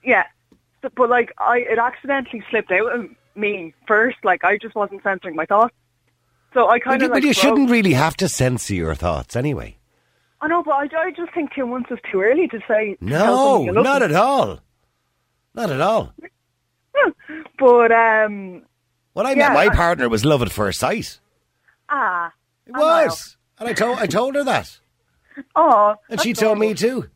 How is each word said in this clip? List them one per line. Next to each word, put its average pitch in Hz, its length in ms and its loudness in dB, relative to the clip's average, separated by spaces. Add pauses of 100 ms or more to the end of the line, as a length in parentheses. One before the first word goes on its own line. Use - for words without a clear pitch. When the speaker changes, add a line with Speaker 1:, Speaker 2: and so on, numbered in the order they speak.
Speaker 1:
Yeah. 220 200 2 (580)
So, 262 120 -8
but, 254 160 0
like, 240 280 0
I, 233 200 0
it 233 200 -2
accidentally 247 720 -6
slipped 214 200 -4
out 202 240 0
of 233 120 -8 (280)
me 202 380 -6 (160)
first. 226 360 2
Like, 180 200 0
I 196 140 2
just 214 160 -14
wasn't 202 280 -6
censoring 190 340 -6
my 160 100 -4
thoughts. 220 280 2 (800)
So 240 120 4
I 202 60 4
Speaker 2:
Well, 240 80 2
Speaker 1:
kind 262 200 -2
Speaker 2:
you, 269 60 2
Speaker 1:
of, - 60 -2
Speaker 2:
well, - 40 2
Speaker 1:
like, 262 80 2
Speaker 2:
you 285 80 2
shouldn't 285 380 2
Speaker 1:
wrote 240 60 4
Speaker 2:
really 190 180 2
have 151 240 0
to 185 100 0
censor 127 460 -2
your 80 200 -2
thoughts 78 420 -4
anyway. 117 420 -6 (640)
Speaker 1:
I 302 60 -4
know, 339 140 0
but 302 100 -4
I, 285 160 -2 (180)
I 370 60 -4
just 349 200 -12
think 311 220 -6
two 269 120 -4
months 247 240 -8
is 240 80 -8 (120)
too 190 100 -2
early 269 280 2
to 233 100 -10 (100)
say, 214 320 -2
to 87 80 -8
tell 160 180 2
Speaker 2:
No, 220 100 4
Speaker 1:
someone 269 300 4
you 107 60 -2
love 226 120 4
Speaker 2:
not 269 160 2
Speaker 1:
them. 208 100 0
Speaker 2:
at 147 60 0
all. 208 440 0 (920)
Not 226 160 -6
at 135 100 -4
all. 196 380 -2
Speaker 1:
<laughs> - 40 -20 (1400)
But, 240 340 6
um, 214 680 0 (500)
Speaker 2:
When 208 140 -2
I 269 40 -2
Speaker 1:
yeah, 285 180 4
Speaker 2:
met 247 60 2
my 156 120 4
Speaker 1:
I - 20 4
Speaker 2:
partner, 170 360 0
it 120 60 0
was 110 140 -2
love 143 180 4
at 104 80 -2
first 101 300 -4
sight. 180 400 -6 (680)
Speaker 1:
Ah, 185 440 -4 (340)
Speaker 2:
It 226 80 -20
Speaker 1:
I 277 40 -6
know. 294 60 2 (220)
Speaker 2:
was. - 300 -10 (220)
And 226 100 -6
I 247 40 -4
told, 240 260 -2
I 226 80 -2
told 247 280 0
her 285 100 -2
that. 180 400 -4
Speaker 1:
<laughs> - 40 -20 (680)
Oh, 220 380 6 (160)
Speaker 2:
And 233 100 -4
she 233 120 0
Speaker 1:
that's - 80 -4
Speaker 2:
told 214 180 2
me 214 160 0
Speaker 1:
normal. - 20 -6
Speaker 2:
too. 226 400 -2